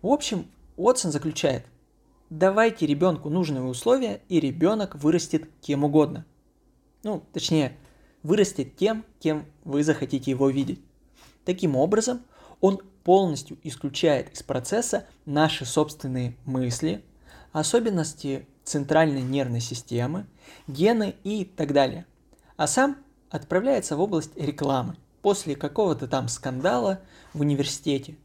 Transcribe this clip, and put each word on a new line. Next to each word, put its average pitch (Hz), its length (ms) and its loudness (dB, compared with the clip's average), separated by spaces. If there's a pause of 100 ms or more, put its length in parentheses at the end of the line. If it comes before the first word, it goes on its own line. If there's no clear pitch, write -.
В 175 60 -4
общем, 247 400 0 (280)
Уотсон 202 360 2
заключает: 143 560 -2 (640)
"Давайте 190 560 2
ребёнку 151 420 0
нужные 151 320 0
условия, 208 640 0
и 175 120 4
ребёнок 170 560 0
вырастет 156 520 0 (140)
кем 143 220 0
угодно". 147 420 2 (760)
Ну, 208 280 -6
точнее, 151 460 0 (460)
вырастет 190 520 0
тем, 220 300 0 (140)
кем 151 260 -2 (180)
вы 143 200 0
захотите 139 480 0
его 135 180 2
видеть. 135 320 -4 (640)
Таким 180 300 0
образом, 220 480 0 (360)
он 190 220 2 (220)
полностью 175 580 2
исключает 143 720 -2
из - 80 -14
процесса 190 640 -2 (220)
наши 151 380 0
собственные 127 720 -2 (100)
мысли, 131 580 -2 (480)
особенности 165 960 -2 (160)
центральной 147 600 2
нервной 127 360 -2
системы, 123 680 -6 (400)
гены 190 560 2
и 208 200 -4
так 147 300 -4
далее. 139 320 2 (500)
А 151 120 0
сам 277 280 2 (360)
отправляется 196 680 -2
в 151 40 0
область 170 360 -2
рекламы 139 600 -2 (260)
после 196 320 0
какого-то 147 520 -2
там 123 200 -2
скандала 190 720 -2 (320)
в 151 80 -4
университете. 143 840 -2